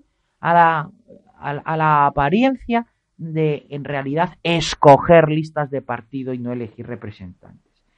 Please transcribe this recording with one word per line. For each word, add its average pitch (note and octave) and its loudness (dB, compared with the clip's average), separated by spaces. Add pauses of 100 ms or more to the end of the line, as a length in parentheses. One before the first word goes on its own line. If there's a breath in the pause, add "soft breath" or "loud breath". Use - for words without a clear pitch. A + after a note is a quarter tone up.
(380)
a E3 0
la, E3 4 (460)
a, C#3 -10
a D3 -6
la D3+ 2
apariencia A#3 -2 (300)
de, D#3 -4
en C#3+ -10
realidad, C#3+ -4
escoger D#3+ 4
listas D3+ -4
de C3+ -6
partido B2+ -10
y B2+ -6
no A#2+ -8
elegir A#2 -12
representantes, G2+ -18 (260)